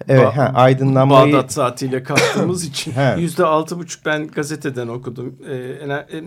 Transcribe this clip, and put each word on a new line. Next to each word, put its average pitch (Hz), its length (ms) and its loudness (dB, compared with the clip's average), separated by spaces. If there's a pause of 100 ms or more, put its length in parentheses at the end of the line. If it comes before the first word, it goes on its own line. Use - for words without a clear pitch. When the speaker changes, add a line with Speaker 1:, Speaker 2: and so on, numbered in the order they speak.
Speaker 1:
Evet, 131 200 6
Speaker 2:
Ba-, 135 40 0
Speaker 1:
ha, 131 240 0
aydınlanmayı 135 800 6
Speaker 2:
Bağdat 135 200 0
saatiyle 127 500 -4
kalktığımız 151 600 -2
Speaker 1:
<laughs> 151 60 -8
Speaker 2:
için - 220 -8
Speaker 1:
He. 123 300 0
Speaker 2:
yüzde 170 240 -2
altı 160 340 0
buçuk - 260 -12
ben 151 220 -4
gazeteden 143 600 -8
okudum. 123 480 -10 (140)
E, 139 60 -8
ener-, 139 500 -10 (220)